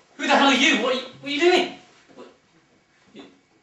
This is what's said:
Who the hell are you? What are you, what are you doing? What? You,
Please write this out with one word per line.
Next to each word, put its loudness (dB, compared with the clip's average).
Who -8
the 2
hell 4
are 4
you? 2
What -2
are -2
you, -10
what -14
are -8
you -6
doing? 2
What? -20
You, -20